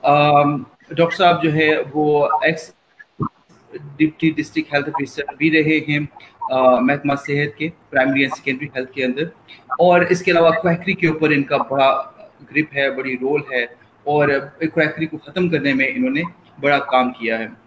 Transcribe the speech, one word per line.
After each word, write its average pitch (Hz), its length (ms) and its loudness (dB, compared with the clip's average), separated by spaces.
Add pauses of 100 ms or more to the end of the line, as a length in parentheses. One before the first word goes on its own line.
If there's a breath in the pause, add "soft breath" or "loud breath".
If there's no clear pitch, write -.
अ, 147 380 4 (500)
doctor 170 240 0
साहब 175 240 4
जो 160 80 2
है, 156 320 2
वो 147 480 0 (160)
एक्स 165 300 -4 (1200)
डिप्टी 156 340 0
district 151 420 -6
health 143 160 0
officer 143 340 -6 (160)
भी 160 100 2
रहे 151 440 0
हैं, 147 160 -4 (420 loud breath)
अ, 127 280 4
महकमा 143 360 0
सेहत 147 440 -4
के 160 120 -4 (200)
primary 135 320 2
and 135 100 -2
secondary 139 420 -8
health 131 200 -6
के 139 80 -4
अंदर, 135 280 -4 (480 loud breath)
और 175 240 6
इसके 180 280 0
अलावा 170 180 6
क्वैकरी 165 440 0
के 180 140 0
ऊपर 156 260 2
इनका 139 240 0
बड़ा 135 340 2 (600)
grip 151 220 -2
है, 139 220 -2
बड़ी 131 200 -6
role 139 280 -2 (100)
है, 120 220 -4 (320)
और 143 320 2 (240)
क्वैकरी 160 420 -2
को 156 120 -10
ख़त्म 180 320 -2
करने 139 240 0
में 135 160 0
इन्होंने 131 340 -2 (360)
बड़ा 139 200 2
काम 127 320 0
किया 113 260 -4
है। 110 140 -8 (160)